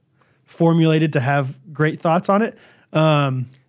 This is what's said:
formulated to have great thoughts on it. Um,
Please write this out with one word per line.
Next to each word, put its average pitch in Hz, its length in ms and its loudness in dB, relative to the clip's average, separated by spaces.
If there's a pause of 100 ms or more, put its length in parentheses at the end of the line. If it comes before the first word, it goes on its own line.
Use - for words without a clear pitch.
(460)
formulated 160 680 2
to 151 60 0
have 139 380 -2 (160)
great 151 260 -2
thoughts 175 300 0
on 202 140 2
it. - 120 -6 (360)
Um, 147 560 0 (220)